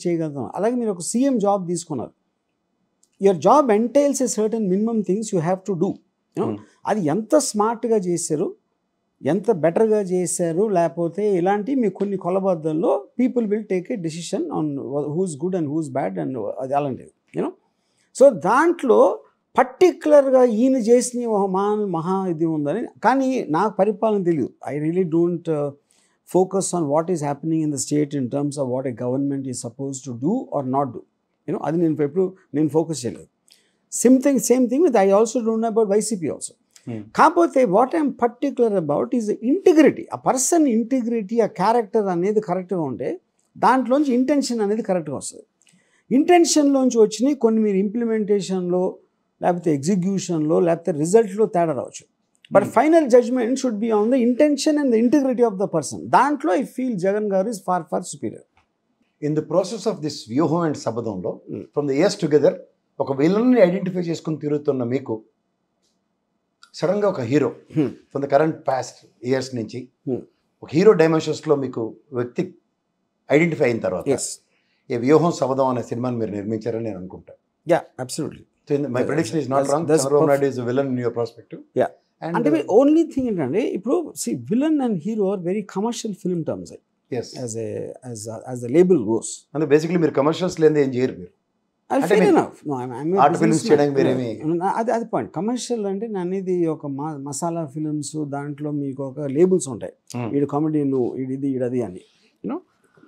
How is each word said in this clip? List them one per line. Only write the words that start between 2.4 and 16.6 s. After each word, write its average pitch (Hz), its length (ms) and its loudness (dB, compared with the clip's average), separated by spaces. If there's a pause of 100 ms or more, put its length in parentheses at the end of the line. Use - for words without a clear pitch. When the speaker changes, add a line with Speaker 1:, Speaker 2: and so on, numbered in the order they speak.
Speaker 1:
Your 196 120 4
job 233 400 4
entails 269 460 2
a 247 60 0 (120)
certain 220 220 -2
minimum 214 340 0
things 208 380 -2
you 180 60 2
have 185 200 0 (100)
to 202 40 -2
do. 156 140 0
You - 520 -10
know? 214 100 -2
Speaker 2:
Hmm. 104 80 -6 (280)
Speaker 1:
అది 208 140 0
ఎంత 196 380 0
స్మార్ట్‌గా 226 580 0
చేశారు, 175 580 -2 (720)
ఎంత 190 240 2
బెటర్‌గా 208 500 2
చేశారు, 180 680 -2
లేకపోతే 170 680 0
ఇలాంటి 196 380 0
మీ 240 140 2
కొన్ని 196 280 -2
కొలబద్దల్లో 185 880 0 (160)
people 247 280 0
will 208 160 -2
take 190 340 -4
a 180 40 -8
decision 170 500 -6
on 151 260 -4 (260)
who 151 180 -4
is 160 240 -4
good 185 140 -2
and 156 60 -2
who 147 140 -4
is 156 120 -6
bad 170 320 -4
and 123 340 -6
అది 131 160 -6